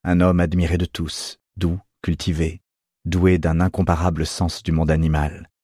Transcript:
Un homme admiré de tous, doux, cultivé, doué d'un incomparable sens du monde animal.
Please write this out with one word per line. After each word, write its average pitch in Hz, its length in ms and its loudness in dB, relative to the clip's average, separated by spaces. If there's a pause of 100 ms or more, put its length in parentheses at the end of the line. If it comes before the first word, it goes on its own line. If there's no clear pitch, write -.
Un 90 160 2
homme 90 200 4
admiré 87 380 0
de 87 80 0
tous, - 540 -10 (160)
doux, 90 240 -2 (220)
cultivé, 82 600 -4 (420)
doué 90 340 4
d'un 80 220 0
incomparable 87 640 0
sens - 380 -4
du - 100 -4
monde 80 200 2
animal. 78 580 0 (140)